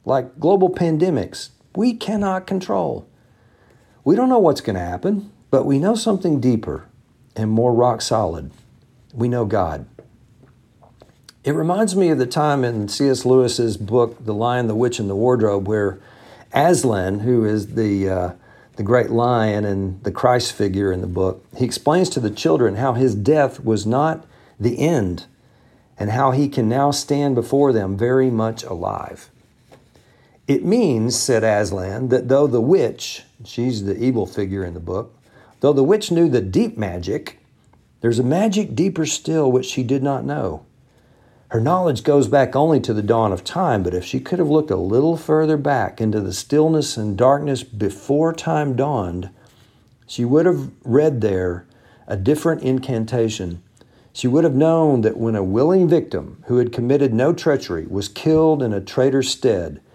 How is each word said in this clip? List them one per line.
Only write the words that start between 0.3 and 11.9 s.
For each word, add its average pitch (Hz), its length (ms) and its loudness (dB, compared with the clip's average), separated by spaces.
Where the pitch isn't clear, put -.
global 185 320 4
pandemics, 160 800 -2
we 233 180 2
cannot 196 540 -4
control. 185 580 -4
We 156 120 4
don't 254 140 2
know 247 100 4
what's 165 220 4
gonna 95 180 -4
happen, 175 500 -4
but 131 160 2
we 139 100 2
know 185 160 2
something 190 460 0
deeper 117 460 -2
and 110 140 -2
more 117 240 2
rock 120 260 2
solid. 82 520 -2
We 120 160 -2
know 120 160 -2
God. 95 440 -2
It 139 100 -2
reminds 180 420 0